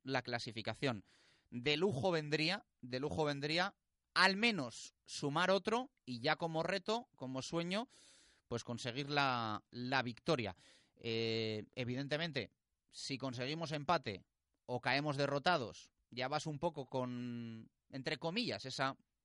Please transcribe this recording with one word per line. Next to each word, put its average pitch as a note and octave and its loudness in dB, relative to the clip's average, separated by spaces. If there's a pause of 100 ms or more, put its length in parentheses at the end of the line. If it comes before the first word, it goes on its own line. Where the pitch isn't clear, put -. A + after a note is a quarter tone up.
la C3 0
clasificación. A2+ -2 (440)
De C3+ 0
lujo G3 2
vendría, D#3 0 (160)
de B2+ -4
lujo D3+ 0
vendría D3+ 0 (400)
al F#3+ 8
menos G3 0 (120)
sumar D3+ 2
otro G#3+ 2 (140)
y B2 -6
ya D3+ 2
como E3 -2
reto, G3 0
como C3 -6
sueño, F3 -2 (600)
pues A#2+ -4
conseguir B2 -4
la, B2 2
la B2+ 0
victoria. A#2 0 (400)
Eh, A2+ 0 (100)
evidentemente, C3+ -2 (400)
si - -6
conseguimos C3+ -4
empate D3 0 (400)
o B2 -2
caemos C#3 2
derrotados, C#3 2 (160)
ya B2+ -4
vas D3+ -2
un D3 -6
poco D3+ -4
con, A#2+ -6 (220)
entre C3+ -4
comillas, E3 -2
esa C3+ -2 (280)